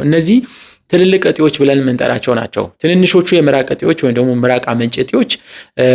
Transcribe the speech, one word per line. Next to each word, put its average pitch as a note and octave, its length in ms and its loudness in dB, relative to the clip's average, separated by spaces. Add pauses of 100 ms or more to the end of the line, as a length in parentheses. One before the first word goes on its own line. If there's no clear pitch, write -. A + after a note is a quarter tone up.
እነዚህ E3 360 2 (500)
ትልልቅ F#3 340 2
እጢዎች D#3 340 0
ብለን C#3 200 2
የምንጠራቸው B2 580 -2
ናቸው። A2 280 -6 (140)
ትንንሾቹ F3 520 2
የምራቅ C#3 400 2
እጢዎች - 300 -2
ወይም B2 160 -2
ደግሞ B2+ 200 0
ምራቅ B2 320 0
አመንጭ A#2 320 -4
እጢዎች፣ A3 320 -2 (440)
እ፣ B2+ 200 2